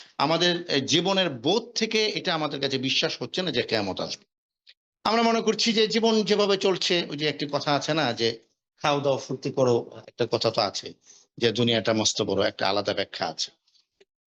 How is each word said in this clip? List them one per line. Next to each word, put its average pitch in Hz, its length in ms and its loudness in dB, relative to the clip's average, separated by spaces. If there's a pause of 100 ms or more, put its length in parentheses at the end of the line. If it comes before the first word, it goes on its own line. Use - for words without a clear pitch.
(180)
আমাদের, 170 520 2
এ, 147 120 2
জীবনের 175 480 0
বোধ 147 340 0 (120)
থেকে 220 300 0
এটা 185 280 -4
আমাদের 147 280 -2
কাছে 131 160 -2
বিশ্বাস 131 440 -2
হচ্ছে 131 200 -4
না 180 100 -4
যে 120 120 0
কেয়ামত 95 380 -2
আসবে। 82 220 -8 (800)
আমরা 226 180 2
মনে 226 200 4
করছি 214 320 0
যে 220 140 4
জীবন 220 360 2
যেভাবে 196 340 2
চলছে, 185 520 0
ওই 147 80 -8
যে 151 120 -2
একটি 143 220 -4
কথা 147 220 0
আছে 143 200 0
না 143 200 0
যে 117 260 0 (420)
"খাও 143 180 2
দাও 135 180 2
ফুর্তি 135 340 -6
করো", 120 560 2
একটা - 240 -4
কথা 113 200 2
তো 117 100 0
আছে 95 320 -4 (440)
যে 117 140 2
দুনিয়াটা 117 420 2
মস্ত 110 280 0
বড়, 98 260 0
একটা 104 220 -2
আলাদা 101 240 0
ব্যাখ্যা 95 340 -4
আছে। - 240 -8 (760)